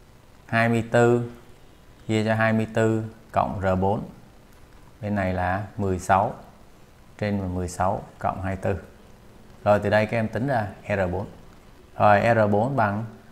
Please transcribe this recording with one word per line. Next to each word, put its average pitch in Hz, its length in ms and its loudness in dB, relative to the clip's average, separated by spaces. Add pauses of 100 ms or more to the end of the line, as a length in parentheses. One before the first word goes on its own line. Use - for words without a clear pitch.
(460)
Hai 117 240 2
mươi 113 220 2
tư 120 400 4 (760)
chia 110 180 0
cho 110 100 0
hai 110 180 2
mươi 110 200 0
tư 110 300 2 (280)
cộng 98 300 -2
R 95 40 -2 (160)
bốn. 104 200 0 (1000)
Bên 104 140 -4
này 92 180 -2
là 90 300 -2 (140)
mười 95 220 -2
sáu 101 340 2 (840)
trên 98 380 -4
mười 90 120 -4
sáu 92 340 -2 (180)
cộng - 240 -4
hai 95 120 -4
mươi 92 60 -10
tư. 98 220 -4 (800)
Rồi, 208 160 4
từ 208 100 -2
đây 214 160 2
các 117 120 -4
em 110 100 -2
tính 110 200 -4
ra 113 200 -2 (200)
R 95 240 -2
bốn. 90 140 -4 (720)
Rồi, 104 240 6 (140)
R 104 160 2
bốn 117 240 0
bằng 107 300 -2 (260)